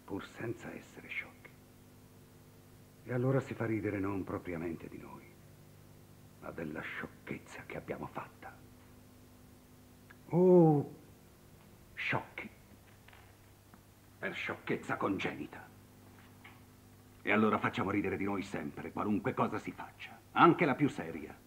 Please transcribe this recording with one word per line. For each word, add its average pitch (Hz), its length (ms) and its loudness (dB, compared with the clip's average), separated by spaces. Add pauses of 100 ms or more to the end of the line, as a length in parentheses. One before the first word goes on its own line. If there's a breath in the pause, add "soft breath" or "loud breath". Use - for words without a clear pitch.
pur - 220 -8
senza - 480 -8
essere - 340 -16
sciocchi. - 420 -10 (1500)
E 127 100 -6
allora 131 260 2
si 120 140 -6
fa 113 120 -4
ridere 104 340 0
non 98 240 -2
propriamente 85 680 -6
di - 100 -14
noi, - 260 -16 (1160)
ma - 100 -10
della 80 300 -8
sciocchezza - 840 -12
che - 120 -10
abbiamo 71 300 -8
fatta. - 460 -14 (1800)
Oh, 165 640 8 (1000)
sciocchi, - 560 -6 (1700)
per 95 140 -6
sciocchezza - 640 -4
congenita. - 680 -4 (1600)
E 98 100 0
allora 107 260 4
facciamo 110 340 0
ridere 95 260 0
di 98 60 -2
noi 98 200 -2
sempre, 80 480 -8
qualunque - 420 0
cosa 110 240 0
si - 140 -8
faccia, - 460 -16 (160)
anche 165 320 8
la 135 100 2
più 143 140 2
seria. 82 460 -8 (120)